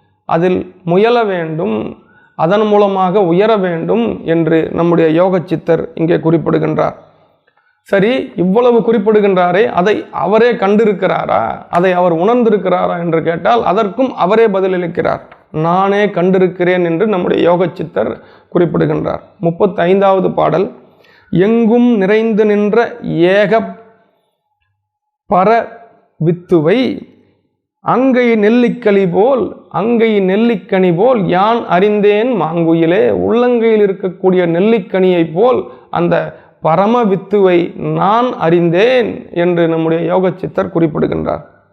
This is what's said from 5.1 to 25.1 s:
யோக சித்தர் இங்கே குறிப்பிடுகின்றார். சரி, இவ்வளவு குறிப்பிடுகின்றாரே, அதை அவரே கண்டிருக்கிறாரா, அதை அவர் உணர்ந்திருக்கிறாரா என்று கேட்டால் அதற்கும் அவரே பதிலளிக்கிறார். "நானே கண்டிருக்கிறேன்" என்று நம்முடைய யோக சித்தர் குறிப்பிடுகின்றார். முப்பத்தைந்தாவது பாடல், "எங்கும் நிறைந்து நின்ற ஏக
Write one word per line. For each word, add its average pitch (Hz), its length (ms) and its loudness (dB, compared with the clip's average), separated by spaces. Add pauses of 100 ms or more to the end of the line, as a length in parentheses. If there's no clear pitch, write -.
யோக 180 340 2
சித்தர் 160 500 -4
இங்கே 165 260 0
குறிப்பிடுகின்றார். 160 760 -2 (840)
சரி, 247 540 -2
இவ்வளவு 220 460 2
குறிப்பிடுகின்றாரே, 202 840 2
அதை - 440 0
அவரே 220 420 0
கண்டிருக்கிறாரா, 196 1160 0
அதை 180 220 0
அவர் 180 220 2
உணர்ந்திருக்கிறாரா 185 840 0
என்று 165 240 -2
கேட்டால் 170 420 0
அதற்கும் 208 500 -2
அவரே 214 320 2
பதிலளிக்கிறார். 180 760 -2 (300)
"நானே 190 560 0
கண்டிருக்கிறேன்" 180 800 0
என்று 170 220 -2
நம்முடைய 190 360 0
யோக 175 300 2
சித்தர் - 480 -6 (300)
குறிப்பிடுகின்றார். - 720 -2 (180)
முப்பத்தைந்தாவது 185 960 0
பாடல், 160 380 -2 (580)
"எங்கும் 226 680 2
நிறைந்து 214 480 0
நின்ற 208 580 0
ஏக 190 720 0 (1600)